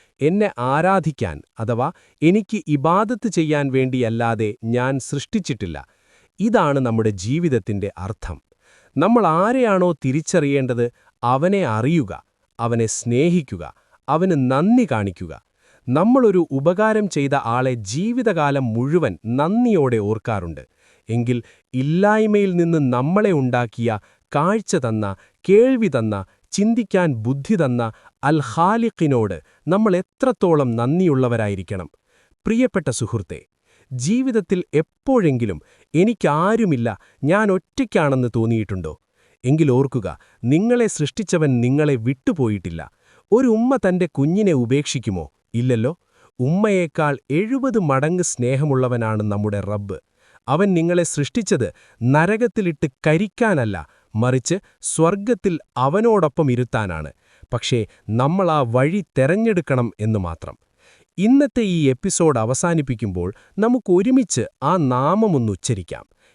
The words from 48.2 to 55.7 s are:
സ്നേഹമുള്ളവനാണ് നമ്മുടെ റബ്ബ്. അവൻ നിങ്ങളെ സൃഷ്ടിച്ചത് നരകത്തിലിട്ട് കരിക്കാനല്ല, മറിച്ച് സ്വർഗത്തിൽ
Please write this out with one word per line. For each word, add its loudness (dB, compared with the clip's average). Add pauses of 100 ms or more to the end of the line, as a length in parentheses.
സ്നേഹമുള്ളവനാണ് 0
നമ്മുടെ -2
റബ്ബ്. -8 (500)
അവൻ 2
നിങ്ങളെ 2
സൃഷ്ടിച്ചത് -2 (280)
നരകത്തിലിട്ട് 0 (200)
കരിക്കാനല്ല, 0 (380)
മറിച്ച് 0 (260)
സ്വർഗത്തിൽ 0 (180)